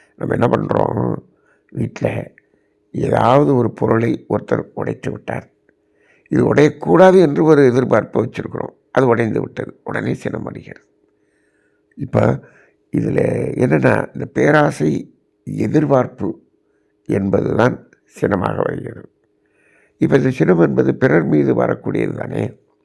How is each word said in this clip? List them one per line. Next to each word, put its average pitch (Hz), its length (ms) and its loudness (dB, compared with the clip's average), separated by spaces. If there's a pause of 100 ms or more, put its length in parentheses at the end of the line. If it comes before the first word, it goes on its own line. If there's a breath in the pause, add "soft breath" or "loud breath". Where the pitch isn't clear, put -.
(200 soft breath)
நம்ம - 140 -6
என்ன 117 140 2
பண்ணுறோம், - 520 0 (760)
வீட்டில் - 400 -6 (800)
ஏதாவது 127 640 2
ஒரு 120 160 0
பொருளை 117 400 0 (160)
ஒருத்தர் - 360 -4 (120)
உடைத்து - 360 -8
விட்டார், - 360 -10 (840)
இது 139 140 2
உடையக்கூடாது 165 760 4
என்று 151 220 2
ஒரு 151 220 6
எதிர்பார்ப்பை 117 540 0
வச்சுருக்கிறோம், - 560 -6 (160)
அது 131 160 2
உடைந்து 113 340 0
விட்டது, - 300 -10 (140)
உடனே 110 300 -6
சினம் - 320 -8
வருகிறது. - 380 -16 (1120)
இப்போ - 260 0 (680 soft breath)
இதில் 113 300 0 (340)
என்னென்னா, 131 360 2 (180)
இந்த - 140 -10
பேராசை 151 640 0 (580)
எதிர்பார்ப்பு 127 800 -2 (800)
என்பது 104 460 0
தான் 117 200 2 (400)
சினமாக - 460 -2
வருகிறது. - 460 -8 (920)
இப்போ 139 160 2
இந்த 131 140 0
சினம் 165 320 2
என்பது 131 320 0
பிறர் 147 320 0
மீது 139 260 2
வரக்கூடியது 120 640 -2
தானே. - 280 -6 (420)